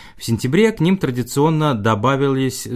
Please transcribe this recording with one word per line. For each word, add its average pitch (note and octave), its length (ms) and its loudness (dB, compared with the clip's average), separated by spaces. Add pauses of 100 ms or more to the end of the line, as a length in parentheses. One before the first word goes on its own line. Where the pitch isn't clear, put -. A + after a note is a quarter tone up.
(180)
В - 80 -14
сентябре C#3 460 2
к A3 80 -4
ним F3+ 180 2
традиционно D3 800 0
добавились C3 1000 0